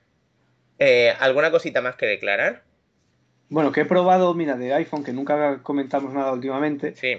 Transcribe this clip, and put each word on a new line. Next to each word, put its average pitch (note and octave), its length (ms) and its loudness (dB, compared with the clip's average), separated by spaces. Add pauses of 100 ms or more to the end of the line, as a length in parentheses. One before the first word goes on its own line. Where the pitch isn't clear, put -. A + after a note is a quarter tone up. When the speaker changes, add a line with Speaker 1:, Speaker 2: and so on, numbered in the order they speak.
(800)
Speaker 1:
Eh, A#2+ 400 6
¿alguna C3+ 320 2
cosita D#3+ 300 0
más B2 160 -6
que - 80 -4
declarar? G#2+ 580 -2 (880)
Speaker 2:
Bueno, D3 220 0
que D3 120 0
he - 20 2
probado, F3+ 500 2
mira, D#3 220 -2
de B2 180 -4
iPhone, D#3 300 -4
que C3+ 80 -8
nunca C#3 500 -2
comentamos C#3 500 -4
nada C3+ 200 -2
últimamente, C#3 640 -4
Speaker 1:
Sí. B2+ 220 -4